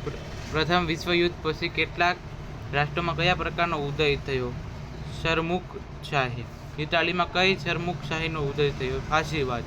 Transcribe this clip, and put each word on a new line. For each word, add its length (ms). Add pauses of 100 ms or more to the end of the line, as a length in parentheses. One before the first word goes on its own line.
પ્ર-, 80 (400)
પ્રથમ 340
વિશ્વયુદ્ધ 560
પછી 280
કેટલાક 480 (560)
રાષ્ટ્રોમાં 420
કયા 200
પ્રકારનો 420
ઉદય 380
થયો? 360 (720)
સરમુખશાહી. 1200 (360)
ઇટાલીમાં 540
કઈ 220
સરમુખશાહીનો 840
ઉદય 280
થયો? 300 (100)
ફાશીવાદ. 580